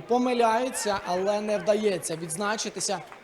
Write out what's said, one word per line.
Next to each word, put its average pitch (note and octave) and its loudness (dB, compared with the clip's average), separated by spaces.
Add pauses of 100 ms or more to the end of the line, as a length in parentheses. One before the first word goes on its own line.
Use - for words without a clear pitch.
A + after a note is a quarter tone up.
помиляється, A#3 2
але G3 0
не G#3 0
вдається G3 2
відзначитися F#3+ -4 (240)